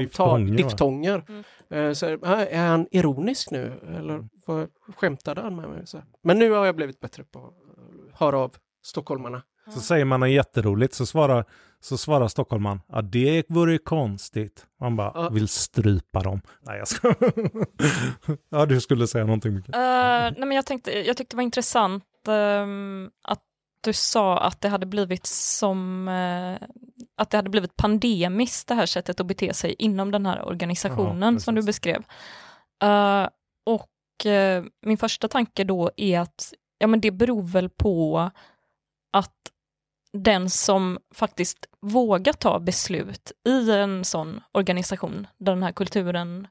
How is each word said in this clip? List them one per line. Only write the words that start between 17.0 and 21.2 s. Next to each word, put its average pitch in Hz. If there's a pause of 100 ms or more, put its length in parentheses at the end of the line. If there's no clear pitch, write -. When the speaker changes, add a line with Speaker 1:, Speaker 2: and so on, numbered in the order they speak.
Speaker 1:
<laughs> 160
Ja, 151
du 131
skulle 117
säga 113
någonting, 107
Micke. 95
Speaker 3:
Eh, 135
nej, 247
men 269
jag 269
tänkte, 208
jag 240
tyckte 254